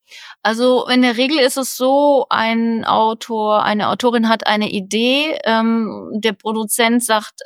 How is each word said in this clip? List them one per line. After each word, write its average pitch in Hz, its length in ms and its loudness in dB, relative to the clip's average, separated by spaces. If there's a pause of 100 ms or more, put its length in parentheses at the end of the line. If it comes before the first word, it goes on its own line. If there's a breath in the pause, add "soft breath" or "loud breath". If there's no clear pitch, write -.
(440 loud breath)
Also 233 440 2
in 247 140 2
der 247 160 2
Regel 269 220 0
ist 262 180 2
es 262 180 -6
so, 277 540 2
ein 226 560 -2
Autor, 220 800 0
eine 202 260 0
Autorin 226 400 0
hat 226 160 0
eine 214 240 0
Idee, 233 760 -2
ähm, 226 680 -2
der 214 200 -2
Produzent 226 720 0
sagt, - 420 -4